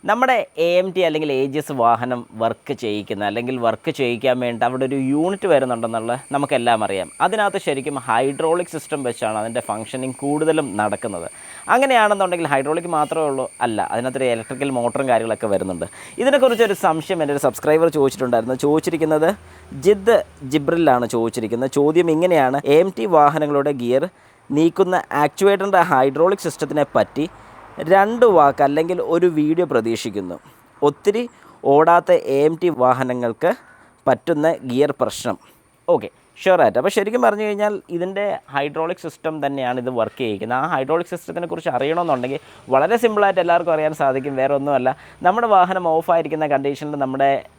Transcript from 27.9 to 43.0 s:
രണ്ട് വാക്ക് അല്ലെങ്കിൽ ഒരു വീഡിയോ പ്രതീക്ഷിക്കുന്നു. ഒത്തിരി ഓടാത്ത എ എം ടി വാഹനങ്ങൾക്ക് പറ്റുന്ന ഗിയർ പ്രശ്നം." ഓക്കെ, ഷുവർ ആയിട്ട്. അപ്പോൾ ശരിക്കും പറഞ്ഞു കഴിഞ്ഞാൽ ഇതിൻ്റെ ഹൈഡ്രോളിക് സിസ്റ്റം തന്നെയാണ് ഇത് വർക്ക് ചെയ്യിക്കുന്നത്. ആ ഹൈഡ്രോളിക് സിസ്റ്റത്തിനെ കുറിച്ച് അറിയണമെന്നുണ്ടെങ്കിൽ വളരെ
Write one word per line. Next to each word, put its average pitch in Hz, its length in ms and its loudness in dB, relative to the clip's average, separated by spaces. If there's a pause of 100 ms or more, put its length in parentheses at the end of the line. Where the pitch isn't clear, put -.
രണ്ട് 208 340 4 (120)
വാക്ക് 143 280 4
അല്ലെങ്കിൽ 160 340 0 (160)
ഒരു 175 120 4 (100)
വീഡിയോ 156 340 2
പ്രതീക്ഷിക്കുന്നു. 110 680 -4 (520)
ഒത്തിരി 208 340 -2 (500)
ഓടാത്ത 160 380 4 (240)
എ 139 120 2
എം 165 160 2
ടി 180 60 2 (120)
വാഹനങ്ങൾക്ക് 123 720 0 (560)
പറ്റുന്ന 151 420 0 (220)
ഗിയർ 139 200 2 (100)
പ്രശ്നം." 110 360 -4 (560)
ഓക്കെ, 107 160 0 (340)
ഷുവർ 180 220 4
ആയിട്ട്. 107 160 4
അപ്പോൾ 185 160 0
ശരിക്കും 220 300 0
പറഞ്ഞു 214 220 0
കഴിഞ്ഞാൽ 208 280 -2 (200)
ഇതിൻ്റെ 190 280 -4 (300)
ഹൈഡ്രോളിക് 156 520 -4
സിസ്റ്റം 160 380 -8
തന്നെയാണ് 131 400 -4
ഇത് 127 60 -4 (100)
വർക്ക് 110 240 -4
ചെയ്യിക്കുന്നത്. 110 400 -4
ആ 165 100 -4
ഹൈഡ്രോളിക് 151 400 -2
സിസ്റ്റത്തിനെ 170 380 -10
കുറിച്ച് 165 240 -6
അറിയണമെന്നുണ്ടെങ്കിൽ 139 680 -2 (320)
വളരെ 180 300 4